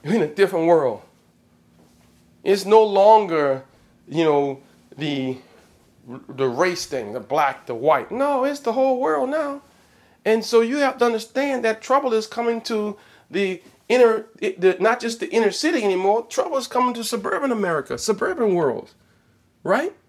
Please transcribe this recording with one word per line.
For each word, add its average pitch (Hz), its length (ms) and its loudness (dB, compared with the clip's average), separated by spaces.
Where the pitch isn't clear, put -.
We're 170 120 -2
in 233 80 2
a 220 40 0
different 185 380 0
world. 143 380 2
It's 190 220 2
no 220 180 6
longer, 190 800 2
you 160 160 0
know, 143 360 0
the, 135 400 -4
the 135 200 -4
race 165 400 -2
thing, 110 260 -8
the 123 60 -8
black, 135 480 -2
the 120 80 -6
white. 135 360 0
No, 269 320 -2
it's 277 180 -4
the 226 120 -4
whole 262 260 0
world 277 300 -2
now. 285 320 -6
And 220 180 0
so 233 180 4
you 233 160 -2
have 277 200 0
to 247 80 2
understand 247 600 -2
that 220 160 -2
trouble 262 320 0
is 220 140 -2
coming 233 340 -4
to 208 360 -4
the 185 320 -4
inner, 226 360 4
it, 220 200 -4
the, 185 200 4
not 233 200 2
just 226 200 -6
the - 100 -8
inner 208 220 2
city 285 320 -2
anymore. 196 440 0
Trouble 311 300 -2
is 247 100 -6
coming 247 280 0
to 226 80 -8
suburban 247 480 -4
America, 170 460 -4
suburban 220 580 -2
world, 139 380 -2
right? 262 300 0